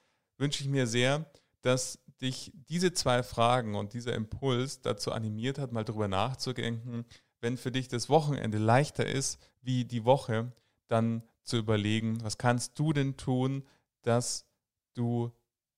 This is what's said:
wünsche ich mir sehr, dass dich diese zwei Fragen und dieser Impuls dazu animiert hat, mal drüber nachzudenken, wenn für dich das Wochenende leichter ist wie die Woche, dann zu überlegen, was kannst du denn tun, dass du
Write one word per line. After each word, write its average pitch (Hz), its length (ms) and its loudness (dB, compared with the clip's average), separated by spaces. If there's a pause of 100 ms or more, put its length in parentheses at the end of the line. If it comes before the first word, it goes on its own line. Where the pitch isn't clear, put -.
(380)
wünsche 143 240 -2
ich 139 60 -4
mir 135 180 2
sehr, 127 400 2 (360)
dass 127 360 0 (240)
dich 131 300 -6 (180)
diese 175 240 0
zwei 123 280 2
Fragen 117 520 2
und 101 180 -4
dieser 120 220 -4
Impuls 127 680 -2
dazu - 320 -2
animiert 113 460 -4
hat, 131 140 -6
mal 113 120 -2
drüber 107 240 -2
nachzudenken, 117 960 -2 (380)
wenn 123 160 0
für 127 120 -6
dich 127 180 -2
das 117 200 -4
Wochenende 143 480 2
leichter 117 500 2
ist 135 320 -2 (220)
wie 123 240 0
die 117 220 -6
Woche, 123 460 2 (360)
dann 113 340 2 (200)
zu - 160 0
überlegen, 110 640 2
was 107 160 -6
kannst 123 400 0
du 151 160 2
denn 135 240 0
tun, 131 480 -2 (340)
dass 120 460 0 (480)
du 120 380 -2 (460)